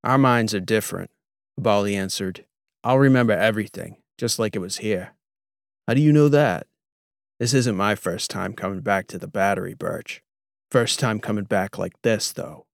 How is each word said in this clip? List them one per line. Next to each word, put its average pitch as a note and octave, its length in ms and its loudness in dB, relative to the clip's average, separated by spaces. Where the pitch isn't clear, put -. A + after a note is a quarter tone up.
"Our B2+ 140 2
minds A#2+ 380 4
are G2 40 0
different," F#2 520 -4
Bali G2+ 400 0
answered. F#2+ 520 -6
"I'll B2+ 140 2
remember C3 360 6
everything, G2+ 680 -2
just A#2 220 -4
like A2 160 -2
it G#2 40 -2
was F#2 200 -8
here." F#2+ 360 -4
"How A#2 60 0
do C#3 80 4
you D3+ 100 6
know D3 180 6
that?" C#3 380 2
"This A#2 140 -2
isn't A#2+ 240 2
my G2+ 160 2
first - 380 -4
time F#2+ 220 -6
coming F#2+ 280 -6
back G2 280 0
to F#2 100 -10
the F2+ 80 -10
battery, F#2+ 480 -2
Birch. - 480 -10
First A#2 280 0
time A2 200 -2
coming G#2 260 -4
back G2 320 -2
like F#2 240 -8
this, A2 300 0
though." - 420 -12